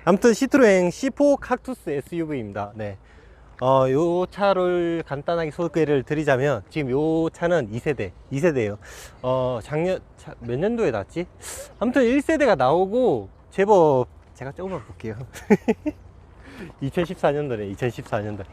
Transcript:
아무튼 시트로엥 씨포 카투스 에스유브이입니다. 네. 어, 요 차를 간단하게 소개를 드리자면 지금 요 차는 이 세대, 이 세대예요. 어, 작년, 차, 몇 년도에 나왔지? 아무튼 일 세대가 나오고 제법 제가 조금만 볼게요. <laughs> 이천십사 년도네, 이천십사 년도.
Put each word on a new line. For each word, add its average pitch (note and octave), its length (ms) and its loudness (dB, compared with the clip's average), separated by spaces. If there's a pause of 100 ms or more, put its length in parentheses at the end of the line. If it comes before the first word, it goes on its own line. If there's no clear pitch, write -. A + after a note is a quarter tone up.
아무튼 G3+ 300 4
시트로엥 G#3 560 4
씨포 C#4 460 0
카투스 B3 540 -8
에스유브이입니다. C3 840 -6
네. G#2 240 -10 (600)
어, C3 300 4
요 F3 360 0
차를 F3+ 800 0
간단하게 D#3 460 -4
소개를 D#3 500 0
드리자면 C#3 640 0
지금 C#3+ 220 -4
요 D#3+ 400 0
차는 E3+ 400 -2
이 A2+ 80 -6
세대, A#2 340 -4 (200)
이 C3+ 80 -4
세대예요. B2 360 0 (460)
어, B2+ 400 -2
작년, E3+ 380 -4 (160)
차, - 240 -20
몇 A#2+ 180 -6
년도에 G#3+ 320 0
나왔지? C#3+ 360 -6 (520)
아무튼 B3 240 2
일 B3+ 200 2
세대가 C#4 340 2
나오고 E3 880 0 (100)
제법 E3 540 4 (260)
제가 B2+ 200 -14
조금만 F3+ 300 -10
볼게요. - 320 -12 (880)
<laughs> - 760 -20
이천십사 E3 520 -2
년도네, C3 360 -4
이천십사 A#2 520 -4
년도. G#2 320 -8